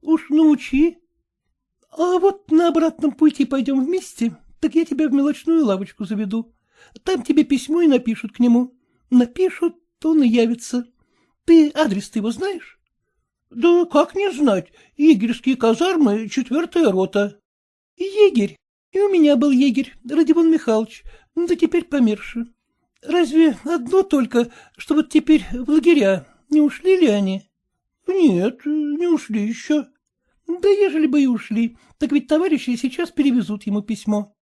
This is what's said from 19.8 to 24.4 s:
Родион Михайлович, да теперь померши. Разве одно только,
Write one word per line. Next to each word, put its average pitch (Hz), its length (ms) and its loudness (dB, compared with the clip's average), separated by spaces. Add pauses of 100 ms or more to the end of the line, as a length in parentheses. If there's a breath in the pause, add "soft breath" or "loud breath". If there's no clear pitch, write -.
Родион 320 420 2
Михайлович, 226 520 -2 (320 soft breath)
да 339 200 -2
теперь 339 300 -2
померши. 233 600 -4 (540)
Разве 311 640 2
одно 330 400 -2
только, 240 480 -2 (260 soft breath)